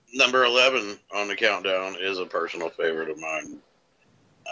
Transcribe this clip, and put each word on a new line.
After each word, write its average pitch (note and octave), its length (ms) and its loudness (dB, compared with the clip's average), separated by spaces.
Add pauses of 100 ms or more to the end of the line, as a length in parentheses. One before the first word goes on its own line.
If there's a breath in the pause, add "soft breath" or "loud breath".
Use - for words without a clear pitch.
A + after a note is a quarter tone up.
(120)
number B2+ 320 4
eleven B2 540 2 (160)
on G2+ 140 -2
the G2+ 80 -4
countdown F#2+ 640 0
is F#2+ 180 -4
a F2+ 80 -4
personal E2+ 440 -4
favorite D#2+ 380 -2
of D2+ 100 -8
mine. D#2 400 -8 (920)